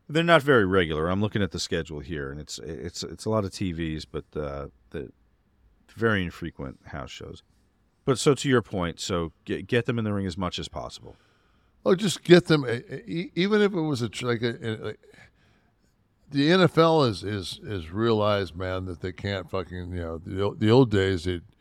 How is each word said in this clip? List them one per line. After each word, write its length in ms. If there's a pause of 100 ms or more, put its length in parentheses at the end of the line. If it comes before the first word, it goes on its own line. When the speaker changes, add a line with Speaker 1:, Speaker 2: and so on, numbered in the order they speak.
Speaker 1:
They're 160
not 200
very 240
regular. 420
I'm 140
looking 200
at 100
the 60
schedule 420
here, 300
and 80
it's, 200
it's, 440
it's 220
a 60
lot 160
of 60
T 200
Vs, 320
but, 200 (120)
uh, 300 (240)
the 200 (800)
very 340
infrequent 640
house 240
shows. 320 (640)
But 140
so 160
to 140
your 120
point, 400
so 320 (140)
get, 220
get 180
them 120
in 60
the 80
ring 140
as 100
much 220
as 100
possible. 480 (720)
Speaker 2:
Oh, 80
just 300
get 220
them, 220
e-, 140 (240)
e-, 280
even 280
if 100
it 80
was 220
a 80
tr-, 160
like 160
a, 180
a, 100 (140)
like, 140 (1300)
the 200
N 120
F 160
L 260
is, 180
is, 400
is 300
realized, 640
man, 300
that 160
they 100
can't 360
fucking, 440
you 100
know, 160
the 240
o-, 120
the 160
old 200
days, 340
they, 180 (180)